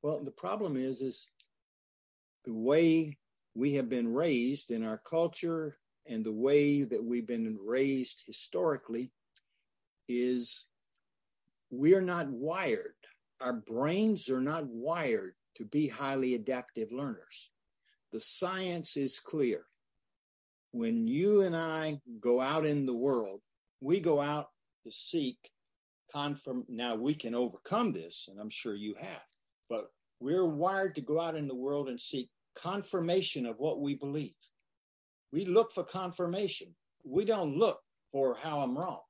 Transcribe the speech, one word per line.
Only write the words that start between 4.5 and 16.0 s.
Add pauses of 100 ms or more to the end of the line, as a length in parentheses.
in
our
culture (280)
and
the
way
that
we've
been
raised
historically (960)
is (1040)
we're
not
wired. (460)
Our
brains
are
not
wired (200)
to
be
highly